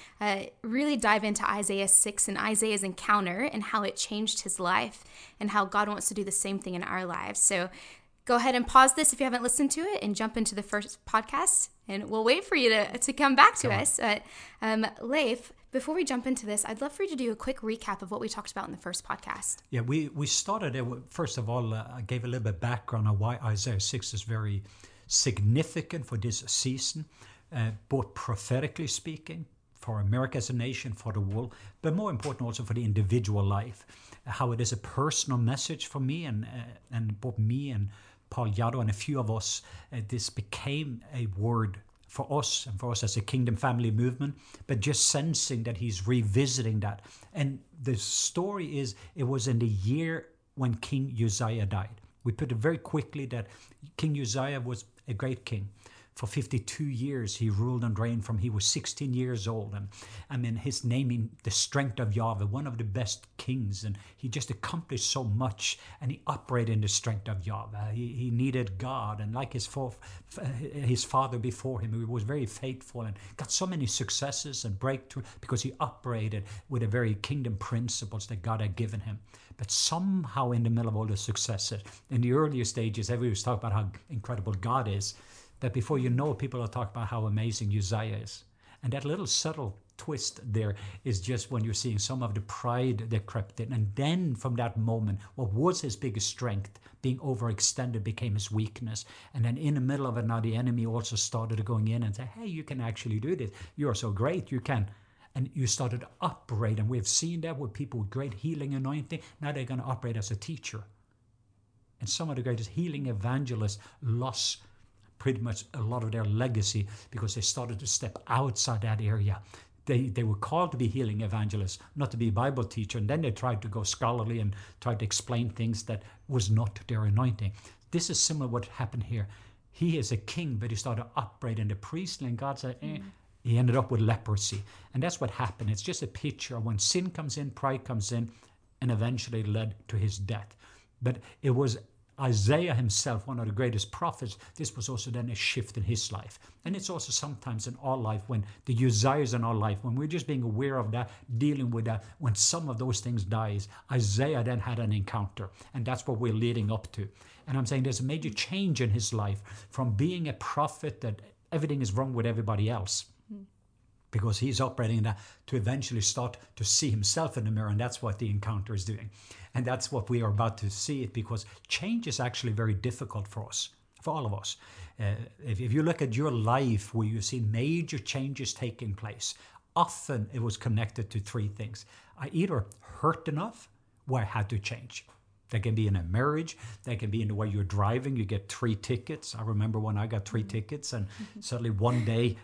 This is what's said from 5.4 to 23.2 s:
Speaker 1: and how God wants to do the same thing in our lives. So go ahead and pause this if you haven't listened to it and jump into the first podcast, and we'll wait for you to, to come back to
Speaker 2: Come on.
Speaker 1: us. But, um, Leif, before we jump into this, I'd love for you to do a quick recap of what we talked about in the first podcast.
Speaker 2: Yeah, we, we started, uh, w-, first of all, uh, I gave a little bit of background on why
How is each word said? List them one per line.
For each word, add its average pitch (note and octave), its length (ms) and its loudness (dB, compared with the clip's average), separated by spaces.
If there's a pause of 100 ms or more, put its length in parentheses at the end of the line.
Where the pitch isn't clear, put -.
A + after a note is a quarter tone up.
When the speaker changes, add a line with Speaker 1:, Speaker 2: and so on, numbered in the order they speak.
Speaker 1:
and G#3 120 0
how G#3 120 4
God G#3 240 2
wants G#3 200 -4
to G#3 60 0
do G#3 80 -2
the F#3+ 80 -4
same G3 280 0
thing F#3 160 -6
in F3 80 -4
our F#3 240 -2
lives. - 340 -4
So F#3 300 4 (560)
go A#3+ 100 6
ahead B3 180 6
and B3 120 4
pause C4 260 10
this D4+ 220 4
if - 60 -10
you C#4 40 4
haven't B3 180 2
listened C4+ 280 4
to D#4 100 0
it G4 220 -2
and G#3 120 0
jump A3 220 -2
into G#3+ 180 0
the G3+ 80 -2
first - 440 -6
podcast, C#4 640 2 (180)
and G3+ 220 -4
we'll A3 140 2
wait C#4+ 200 6
for - 120 2
you B3+ 120 6
to, A3 300 4
to C4+ 160 2
come C#4 200 6
back D#4 200 12
to - 140 0
Speaker 2:
Come G3+ 80 4
on. G3+ 40 2
Speaker 1:
us. - 180 2
But, G#3+ 240 2 (380)
um, A3 260 2 (140)
Leif, B3+ 500 0 (220)
before C4 220 -2
we F4+ 100 2
jump B3 220 0
into B3+ 180 0
this, G#3 220 0
I'd A3 160 -6
love C#4+ 100 -4
for - 100 -4
you G4 60 0
to D#4+ 80 -4
do A#3+ 160 0
a - 20 -2
quick C4 260 -4
recap A3 420 -4
of F3+ 80 -10
what G#3 100 -4
we G#3+ 80 -2
talked - 240 -8
about G3 140 -6
in E3 60 -10
the E3 60 -10
first - 280 -8
podcast. - 500 -4 (140)
Speaker 2:
Yeah, A#2+ 100 0
we, C#3+ 300 2
we C#3+ 160 -2
started, G3 500 0
uh, C3+ 40 0
w-, B2 280 -4
first - 300 -2
of A2 100 0
all, A#2 240 2
uh, A2 220 -2
I B2 80 -6
gave B2 220 -2
a - 20 -4
little B2 180 -2
bit A2 60 4
of F2+ 100 -2
background A2+ 480 0
on G#2 100 4
why A#2 240 2